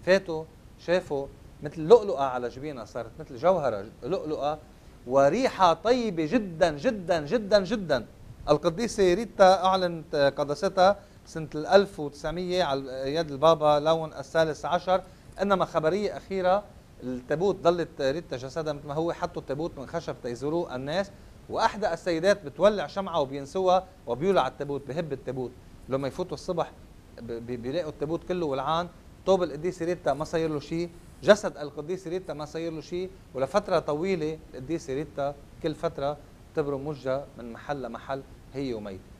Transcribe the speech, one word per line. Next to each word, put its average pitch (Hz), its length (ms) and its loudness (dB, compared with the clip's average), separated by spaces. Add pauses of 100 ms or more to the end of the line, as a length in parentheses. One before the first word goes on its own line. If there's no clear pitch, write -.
فاتوا 175 380 2 (340)
شافوا 165 480 -2 (360)
مثل 147 200 -8
لؤلؤة 190 400 6
على 127 260 -2
جبينها، 127 360 -10
صارت 113 260 -10 (100)
مثل 147 160 -14
جوهرة 127 500 0 (160)
لؤلؤة، 151 560 -4 (480)
وريحة 165 640 6
طيبة 208 540 0
جدًا، 180 520 2
جدًا، 175 480 -2
جدًا، 202 380 2
جدًا. 165 420 -2 (420)
القديسة 175 680 2
ريتا 190 500 6
أعلنت 170 720 2
قداستها 185 600 4 (280)
سنة 160 280 -10
الألف 165 460 4
وتسعمية 175 640 -2
على 135 500 -4
يد 160 160 -2
البابا 151 500 6
لون 160 320 0
الثالث 156 520 0
عشر، 180 380 0 (400)
إنما 196 220 2
خبرية 170 520 0
أخيرة، 190 480 0 (380)
التابوت 147 540 -2
ضلت 165 440 0
ريتا 139 360 -2
جسدها 147 360 -6
مثل 143 140 -8
ما 143 80 -8
هو، 165 180 0
حطوا 170 300 -6
التابوت 151 360 -6
من 127 80 -12
خشب 156 360 -8
تيزوروه 135 520 -4
الناس، 147 360 -4 (380)
وأحدى 196 440 0
السيدات 180 520 0
بتولع 170 420 2
شمعة 175 340 -2
وبينسوها 180 680 2 (200)
وبيولع 143 400 2
التابوت، 143 420 -6
بهب 156 240 -6
التابوت. 127 380 -6 (380)
لما 135 200 -2
يفوتوا 175 260 -6
الصبح 165 380 -4 (460)
ب-، 117 140 -10
ب-، 117 300 -8
بيلاقوا 151 280 -4
التابوت 160 340 -6
كله 180 220 -2
ولعان، 151 420 -2 (380)
طوب 185 160 6
القديسة 165 440 -4
ريتا 170 260 0
ما 147 120 -2
صاير 160 260 0
له 151 100 -2
شيء، 170 300 -4 (320)
جسد 185 340 6
القديسة 156 540 -8
ريتا 180 220 -6
ما 147 120 -8
صاير 165 280 -8
له 156 80 -10
شيء، 180 300 -10 (240)
ولفترة 170 440 0
طويلة 156 600 -2 (160)
القديسة 135 400 -6
ريتا 143 400 -6 (280)
كل 160 120 -2
فترة 147 420 -4 (380)
تبرم 143 320 -2
وجهها 135 400 -4 (120)
من 117 140 -12
محل 139 300 -8
لمحل 123 400 -8 (320)
هي 131 200 -4
وميتة. 101 280 -10 (180)